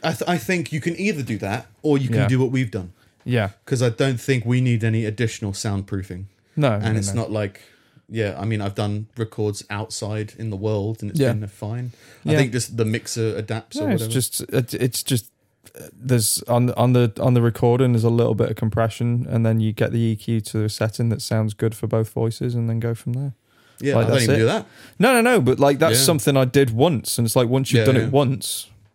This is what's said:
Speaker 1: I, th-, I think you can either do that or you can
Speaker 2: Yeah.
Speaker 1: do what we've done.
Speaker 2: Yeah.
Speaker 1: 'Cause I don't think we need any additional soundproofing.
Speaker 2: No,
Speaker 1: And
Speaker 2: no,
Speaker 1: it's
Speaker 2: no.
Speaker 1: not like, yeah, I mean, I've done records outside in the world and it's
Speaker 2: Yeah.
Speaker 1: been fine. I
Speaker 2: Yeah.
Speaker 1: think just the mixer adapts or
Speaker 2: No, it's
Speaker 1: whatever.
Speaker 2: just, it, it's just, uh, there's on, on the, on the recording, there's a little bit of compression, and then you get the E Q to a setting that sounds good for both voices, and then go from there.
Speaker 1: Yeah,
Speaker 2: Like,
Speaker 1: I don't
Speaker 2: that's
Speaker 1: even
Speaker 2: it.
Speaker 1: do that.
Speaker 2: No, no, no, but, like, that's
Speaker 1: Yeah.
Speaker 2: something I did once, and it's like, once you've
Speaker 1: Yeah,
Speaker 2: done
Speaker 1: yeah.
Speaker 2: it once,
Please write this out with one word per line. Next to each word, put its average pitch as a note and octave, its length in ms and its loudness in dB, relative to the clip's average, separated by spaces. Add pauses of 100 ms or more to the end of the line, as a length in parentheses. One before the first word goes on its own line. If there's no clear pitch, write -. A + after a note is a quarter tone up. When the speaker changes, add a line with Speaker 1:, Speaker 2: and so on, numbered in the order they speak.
Speaker 1:
I, D#3+ 100 -2
th-, - 140 -8
I F3 100 2
think F3 340 -2
you D#3 80 -2
can E3+ 180 -4
either G3 240 -2
do A2+ 180 -4
that G#2 280 -6 (140)
or D3 160 4
you C3+ 100 0
can A2+ 120 2
Speaker 2:
Yeah. G#2 80 4
Speaker 1:
do B2+ 120 4
what B2+ 120 2
we've B2+ 200 0
done. F2+ 220 -8 (320)
Speaker 2:
Yeah. A2+ 240 0 (160)
Speaker 1:
'Cause B2 160 -2
I B2 80 2
don't C3 300 0
think B2 260 -2
we B2 160 2
need A#2+ 220 2
any A2+ 220 0
additional G#2+ 460 -4
soundproofing. G2 720 -6 (300)
Speaker 2:
No, C#3+ 180 2
Speaker 1:
And A2 200 -2
Speaker 2:
no, A2 60 0
Speaker 1:
it's G2 140 -4
Speaker 2:
no. A#2 100 -2
Speaker 1:
not - 80 -8
like, G#2 300 -6 (480)
yeah, G#2 300 -4
I G2+ 60 -4
mean, A2 160 -2
I've G2+ 140 -4
done G#2 320 -4 (100)
records G#2+ 520 -4
outside G#2+ 680 -8
in A2+ 120 -8
the G2+ 60 -6
world G#2+ 460 -4
and G#2 100 -8
it's E3 80 -2
Speaker 2:
Yeah. B2+ 140 2
Speaker 1:
been G#2 140 -6
fine. A#2 440 -10 (340)
I D3 60 2
Speaker 2:
Yeah. D3+ 60 4
Speaker 1:
think C3 160 2
just A#2 240 -4
the A2+ 80 2
mixer A2 500 -4
adapts A2 420 -8
or D#4 100 -4
Speaker 2:
No, A#3+ 60 0
it's C#3+ 100 0
Speaker 1:
whatever. A2 100 -4
Speaker 2:
just, - 280 -2
it, - 320 -4
it's - 300 -2
just, B2+ 260 -2 (480)
uh, D#2 160 -16
there's A#2+ 500 0
on, A#2+ 280 2
on B2 220 2
the, A#2+ 260 4
on B2+ 140 2
the A#2+ 80 4
recording, B2 500 2
there's A2+ 140 2
a A#2 40 2
little A#2 260 2
bit A2 140 0
of A2 60 -6
compression, A#2 760 -2
and A#2 160 2
then A2+ 140 2
you A2 140 0
get A#2 180 -2
the A#2+ 80 0
E A2+ 160 0
Q A2+ 260 -2
to G#2+ 220 -4
a G#2+ 60 -2
setting A2+ 400 -2
that G#2+ 120 -2
sounds A2 320 -2
good A2 220 -2
for - 100 -8
both A2 260 0
voices, A#2+ 440 -4
and A#2 140 -2
then A2+ 100 -2
go A#2 160 -4
from A#2+ 180 -6
there. C3+ 200 -6 (480)
Speaker 1:
Yeah, C3+ 140 0
Speaker 2:
Like, A2 100 4
Speaker 1:
I - 20 0
don't - 80 4
Speaker 2:
that's B2+ 80 4
Speaker 1:
even C3 120 4
Speaker 2:
it. - 40 4
Speaker 1:
do A2+ 80 4
that. G3+ 180 0 (320)
Speaker 2:
No, B3 160 6
no, A#3+ 80 4
no, A#3+ 180 4
but, B2 200 2
like, C#3+ 200 4
that's D3 200 4
Speaker 1:
Yeah. C3+ 60 2
Speaker 2:
something D3 300 2
I C3 100 4
did C3+ 260 4
once, B2+ 460 0
and A#2 100 2
it's - 80 0
like, B2 120 4
once B2+ 240 0
you've A#2 100 4
Speaker 1:
Yeah, G#2+ 40 2
Speaker 2:
done G#2+ 100 6
Speaker 1:
yeah. A2 120 2
Speaker 2:
it A2 40 -4
once, C3 560 0 (260)